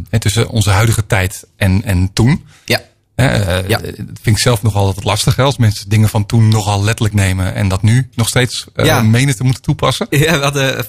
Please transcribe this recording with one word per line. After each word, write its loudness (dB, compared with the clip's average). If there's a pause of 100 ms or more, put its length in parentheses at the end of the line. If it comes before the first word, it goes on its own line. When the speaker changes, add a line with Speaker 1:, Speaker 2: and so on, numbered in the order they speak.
(100)
Speaker 1:
hè, 0
tussen -2
onze 0
huidige 2
tijd -4 (100)
en, 2
en 0
toen. 2 (200)
Speaker 2:
Ja. -2 (340)
Speaker 1:
Hè, 2
eh, -2
Speaker 2:
Ja. 0
Speaker 1:
dat -10
vind -2
ik 0
zelf 0
nogal 0
altijd -4
lastig, 0
hè, 2
als 0
mensen 0
dingen 4
van -2
toen 4
nogal 0
letterlijk 0
nemen 0
en 0
dat -2
nu 2
nog -2
steeds, -2
eh, -2
Speaker 2:
Ja. 2
Speaker 1:
menen 2
te -4
moeten -2
toepassen. -2
Speaker 2:
Ja, 2
we -2
hadden -2